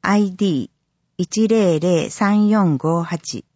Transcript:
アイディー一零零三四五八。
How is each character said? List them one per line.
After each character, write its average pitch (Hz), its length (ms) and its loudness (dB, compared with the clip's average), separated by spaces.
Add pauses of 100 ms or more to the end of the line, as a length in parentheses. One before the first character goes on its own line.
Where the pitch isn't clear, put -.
ア 196 160 0
イ 196 180 0
デ 202 100 -2
ィ 143 200 -2
ー - 40 -20 (460)
一 214 320 -2
零 196 320 2
零 170 300 0
三 208 400 2
四 190 260 2
五 165 280 -2
八。 165 420 -10 (100)